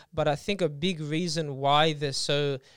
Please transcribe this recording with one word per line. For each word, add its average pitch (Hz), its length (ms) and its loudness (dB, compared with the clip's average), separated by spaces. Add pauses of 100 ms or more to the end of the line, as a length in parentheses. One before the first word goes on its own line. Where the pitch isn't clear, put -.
(140)
But 156 140 0
I 180 80 2
think 190 260 -4
a 165 80 2
big 156 320 -2
reason 151 560 -2
why 147 360 4
there's 143 240 -4
so, 143 420 0 (180)